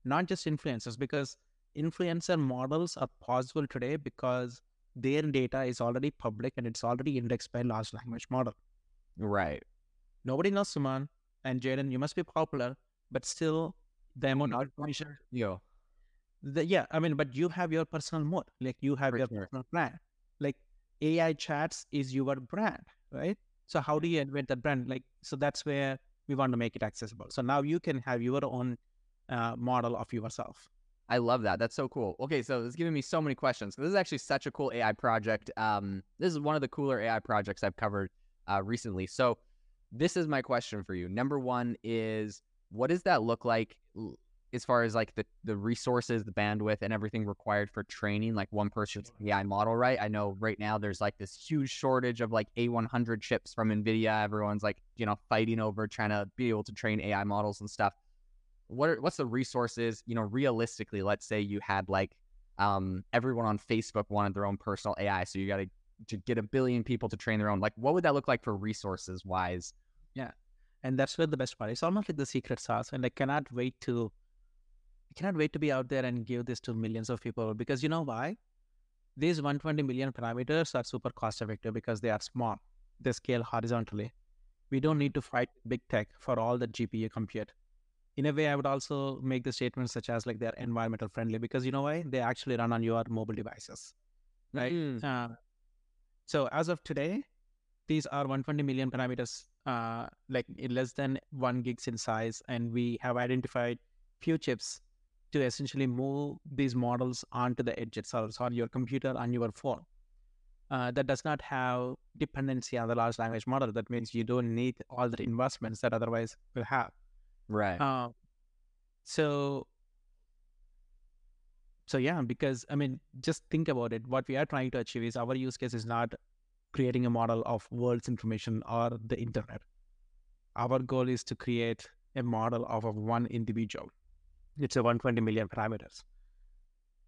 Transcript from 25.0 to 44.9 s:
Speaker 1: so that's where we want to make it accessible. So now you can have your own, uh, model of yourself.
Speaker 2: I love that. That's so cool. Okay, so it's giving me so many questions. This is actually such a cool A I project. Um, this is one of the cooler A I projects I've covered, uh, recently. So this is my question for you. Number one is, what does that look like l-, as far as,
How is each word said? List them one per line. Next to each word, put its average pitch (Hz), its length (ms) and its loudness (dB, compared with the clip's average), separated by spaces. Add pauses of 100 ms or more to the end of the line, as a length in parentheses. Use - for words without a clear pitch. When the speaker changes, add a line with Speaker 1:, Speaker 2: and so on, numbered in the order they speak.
Speaker 1:
so - 140 -6
that's 143 280 0
where 139 340 0 (280)
we 143 80 -2
want 131 180 4
to 123 40 2
make 117 180 0
it - 80 -6
accessible. 110 480 -6
So - 120 -2
now 139 200 4
you 151 160 0
can 147 220 -2
have 123 200 0
your 131 240 2
own, 123 320 -2 (520)
uh, 117 280 -2
model 120 400 2
of 113 160 -8
yourself. - 560 -6 (400)
Speaker 2:
I 120 100 4
love 120 240 4
that. 98 180 2
That's 113 160 0
so 135 120 0
cool. 107 300 -2
Okay, 139 240 0
so 120 220 -2
it's 123 100 -6
giving 170 180 0
me 143 100 0
so 160 180 0
many 143 160 0
questions. 113 400 0
This 143 120 -2
is 190 60 2
actually 180 240 2
such - 280 -2
a 139 40 -2
cool 131 240 -2
A 120 80 0
I 110 100 4
project. 110 640 0
Um, 101 460 0 (160)
this 175 140 2
is 151 80 -2
one 147 160 2
of 147 40 2
the 135 80 0
cooler 135 340 0
A 113 80 2
I 113 100 2
projects 101 420 0
I've 98 140 0
covered, 101 340 0 (380)
uh, 98 160 2
recently. 101 420 -2
So 123 320 2 (540)
this 139 240 0
is 170 100 2
my 143 160 2
question 117 400 -2
for 95 120 -6
you. 87 140 -4
Number 131 300 0
one 123 460 0
is, 110 580 -2 (280)
what 117 180 0
does 175 140 2
that 160 200 4
look 113 220 0
like 113 320 2 (200)
l-, 90 200 -8 (380)
as 123 100 -6
far 123 200 6
as, 110 100 0